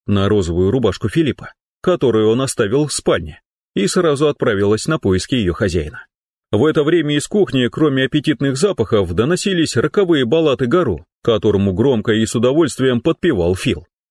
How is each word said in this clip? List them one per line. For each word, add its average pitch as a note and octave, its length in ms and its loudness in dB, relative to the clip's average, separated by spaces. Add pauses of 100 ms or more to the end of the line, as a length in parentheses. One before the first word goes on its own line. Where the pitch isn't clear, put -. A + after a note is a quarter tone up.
на G2 220 0
розовую F#2 440 0
рубашку A2+ 380 -2
Филиппа, - 440 -4 (280)
которую A2 480 2
он A#2+ 120 2
оставил C3+ 460 -2
в - 60 -8
спальне, E2 480 -4 (340)
и F#3+ 120 0
сразу D#3 400 0
отправилась G#2+ 600 0
на D#3+ 120 -2
поиски F#2+ 360 0
её F#2 180 0
хозяина. D#2+ 520 -4 (460)
В A2 140 2
это D#3 180 2
время D3 320 0
из C#3+ 120 -4
кухни, C3+ 420 0
кроме C3+ 360 0
аппетитных C#3 520 -2
запахов, A2+ 560 0
доносились E3 640 -2
роковые D#3 480 2
баллады C3+ 420 0
Гару, A#2+ 380 -2 (180)
которому G2+ 500 0
громко A2+ 380 0
и A2 140 0
с - 100 -4
удовольствием B2+ 640 0
подпевал G#2+ 560 0
Фил. F2+ 320 -4 (240)